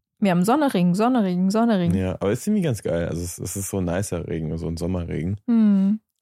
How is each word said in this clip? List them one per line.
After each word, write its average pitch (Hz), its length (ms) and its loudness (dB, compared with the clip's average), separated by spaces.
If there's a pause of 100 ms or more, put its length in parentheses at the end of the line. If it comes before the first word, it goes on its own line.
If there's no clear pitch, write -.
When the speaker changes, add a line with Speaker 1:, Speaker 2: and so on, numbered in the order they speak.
(180)
Speaker 1:
Wir 202 120 2
haben 180 140 2
Sonne, 269 280 2
Regen, 180 220 2
Sonne, 233 300 2
Regen, 185 260 0
Sonne, 226 280 2
Regen. 175 160 2
Speaker 2:
ja, 92 200 0
aber 98 160 -2
es 120 100 0
ist - 60 -8
irgendwie 208 160 2
ganz 131 200 0
geil. 85 260 -2
Also 82 140 -4
es, 87 160 -8
es - 180 -8
ist 98 140 -6
so 101 80 -2
ein 90 60 0
nicer 87 440 -2
Regen, 80 280 -4
so 82 120 -6
ein 82 80 -4
Sommerregen. 85 680 -4
Speaker 1:
Hm. 214 540 4 (220)